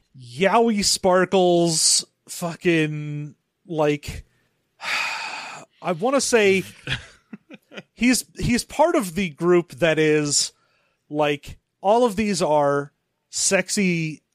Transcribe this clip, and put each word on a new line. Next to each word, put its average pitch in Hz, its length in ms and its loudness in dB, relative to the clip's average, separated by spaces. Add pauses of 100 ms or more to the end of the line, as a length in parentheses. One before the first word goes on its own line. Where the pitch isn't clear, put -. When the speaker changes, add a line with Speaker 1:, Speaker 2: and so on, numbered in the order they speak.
(200)
Speaker 1:
Yowie 190 640 2
Sparkles 180 1200 2 (240)
fucking, 151 1080 -4 (320)
like, 151 560 -2 (560)
<sighs> - 1000 -10
I 170 100 -4
wanna 240 280 0
say 196 440 2 (640)
Speaker 2:
<laughs> - 680 -20
Speaker 1:
he's, 240 300 0 (120)
he's - 280 -2
part 330 320 0
of 185 180 -2
the 185 160 -4
group 170 460 0
that 156 220 2
is, 151 540 0 (560)
like, 147 500 -4 (220)
all 226 240 4
of 220 120 0
these 202 260 0
are 143 500 2 (380)
sexy, 180 920 -2 (120)